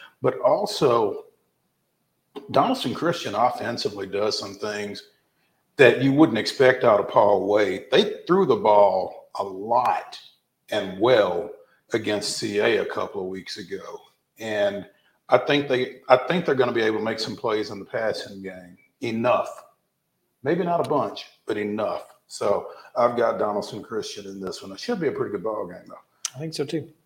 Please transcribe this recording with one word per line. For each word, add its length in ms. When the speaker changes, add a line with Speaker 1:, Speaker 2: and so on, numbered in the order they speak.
Speaker 1:
But 180
also, 840
Donaldson 440
Christian 400
offensively 720
does 320
some 160
things 480
that 240
you 140
wouldn't 240
expect 440
out 160
of 100
Paul 380
Wade. 460
They 340
threw 200
the 100
ball 720
a 60
lot 760
and 280
well 500
against 460
C 200
A 200
a 80
couple 340
of 60
weeks 320
ago. 420
And 500
I 100
think 300
they, 400
I 80
think 280
they're 120
gonna 160
be 100
able 160
to 60
make 140
some 180
plays 340
in 100
the 40
passing 580
game. 360
Enough. 480
Maybe 180
not 220
a 40
bunch, 380
but 100
enough. 580
So 400
I've 200
got 220
Donaldson 440
Christian 440
in 140
this 220
one. 80
It 80
should 220
be 80
a 40
pretty 200
good 100
ball 240
game, 220
though. 60
Speaker 2:
I 40
think 160
so, 100
too. 240